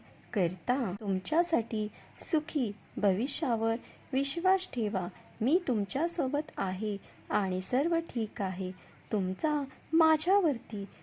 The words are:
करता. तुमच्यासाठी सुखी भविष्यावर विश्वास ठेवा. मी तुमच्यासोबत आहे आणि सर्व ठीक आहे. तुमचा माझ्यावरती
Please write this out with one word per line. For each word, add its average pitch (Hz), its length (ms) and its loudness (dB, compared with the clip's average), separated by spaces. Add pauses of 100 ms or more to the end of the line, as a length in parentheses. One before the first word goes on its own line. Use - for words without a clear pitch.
(340)
करता. 196 640 0
तुमच्यासाठी 220 880 0 (340)
सुखी 294 500 0 (260)
भविष्यावर 226 800 0 (380)
विश्वास 349 600 0
ठेवा. 208 340 -2 (340)
मी 294 260 4
तुमच्यासोबत 269 880 -2
आहे 196 400 -2 (320)
आणि 190 320 0
सर्व 311 380 0
ठीक 226 420 -4
आहे. 185 300 -4 (400)
तुमचा 214 520 0 (300)
माझ्यावरती 320 920 2 (180)